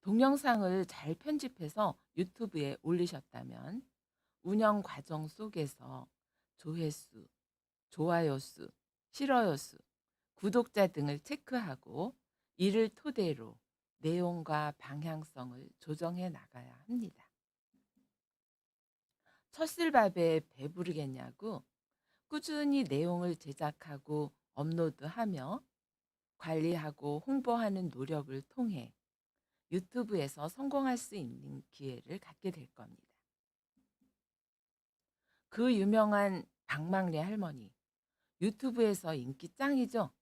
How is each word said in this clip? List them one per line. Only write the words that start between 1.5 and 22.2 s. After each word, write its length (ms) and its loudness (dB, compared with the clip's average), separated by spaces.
유튜브에 640 -4
올리셨다면 1040 -4
운영 420 4
과정 460 -8
속에서 800 -8
조회수, 720 -6
좋아요 480 2
수, 320 -14
싫어요 480 2
수, 180 -12
구독자 500 4
등을 340 -2
체크하고 960 -6
이를 320 4
토대로 720 -4
내용과 800 0
방향성을 920 -10
조정해 520 -4
나가야 420 -16
합니다. 440 -6
"첫 160 -2
술밥에 840 6
배부르겠냐"고 1120 -8